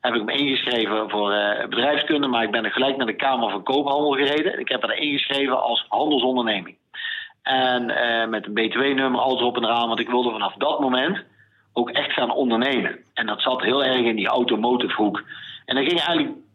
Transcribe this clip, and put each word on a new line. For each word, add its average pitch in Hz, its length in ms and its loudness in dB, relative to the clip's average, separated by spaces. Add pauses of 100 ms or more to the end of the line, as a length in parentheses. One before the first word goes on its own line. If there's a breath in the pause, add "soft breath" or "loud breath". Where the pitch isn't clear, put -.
heb 120 140 -2
ik 110 100 0
me 120 80 -4
ingeschreven 120 760 0
voor, 104 220 0
eh, 104 360 0
bedrijfskunde, 143 580 0
maar 123 160 0
ik 110 80 -2
ben 113 140 -2
er 107 80 -2
gelijk 131 240 0
naar 131 100 -2
de 107 100 -4
Kamer 127 340 0
van 98 120 -6
Koophandel 143 500 0
gereden. 143 460 0
Ik 127 100 -6
heb 127 140 -2
er 113 160 -2
ingeschreven 139 640 0
als 120 260 0
handelsonderneming. 120 880 0 (680 loud breath)
En, 127 480 0
eh, 117 380 0
met 110 180 -4
een 101 60 -8 (160)
B 120 40 -4
twee-nummer, 135 480 2
alles 127 220 2
op 120 140 0
en 117 80 -2
eraan, 117 240 2
want 113 120 -2
ik 120 100 -4
wilde 123 200 2
vanaf 107 240 -4
dat 151 260 0
moment 135 420 0 (500 soft breath)
ook 120 180 -2
echt 143 220 -2
gaan 120 200 0
ondernemen. 123 680 2 (160)
En 117 120 -2
dat 104 140 -4
zat 127 220 0
heel 135 220 2
erg 127 200 2
in 113 120 2
die 101 100 0
automotive 120 760 2
hoek. 101 200 0 (420 loud breath)
En 127 120 -2
dat 135 80 2
ging - 160 2
eigenlijk 160 360 0 (180)